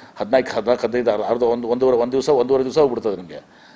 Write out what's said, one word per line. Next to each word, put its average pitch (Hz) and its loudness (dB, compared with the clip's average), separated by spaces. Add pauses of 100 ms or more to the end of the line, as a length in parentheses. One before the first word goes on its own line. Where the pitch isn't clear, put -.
(160)
ಹದಿನಾಲ್ಕು, 127 -2
ಹದಿನಾಲ್ಕು, 117 0
ಹದಿನೈದು, 110 0
ಅರ್ಧ 120 0
ಒಂದು, 120 0
ಒಂದೂವರೆ, 127 2
ಒಂದು 120 0
ದಿವಸ 135 0
ಒಂದೂವರೆ 131 2
ದಿವಸ 127 -2
ಹೋಗ್ಬಿಡ್ತದೆ 113 0
ನಿಮಗೆ. 80 -16 (320)